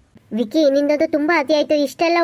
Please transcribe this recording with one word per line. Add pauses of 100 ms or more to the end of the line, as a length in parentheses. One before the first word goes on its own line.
(340)
ವಿಕ್ಕಿ,
ನಿಂದಂತೂ
ತುಂಬಾ
ಅತಿ
ಆಯ್ತು.
ಇಷ್ಟೆಲ್ಲ